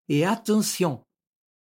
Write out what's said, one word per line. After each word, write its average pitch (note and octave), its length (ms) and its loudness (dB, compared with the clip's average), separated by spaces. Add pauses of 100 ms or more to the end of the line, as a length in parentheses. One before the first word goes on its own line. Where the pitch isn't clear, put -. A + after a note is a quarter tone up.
et D3 160 2
attention, G3+ 800 -2 (760)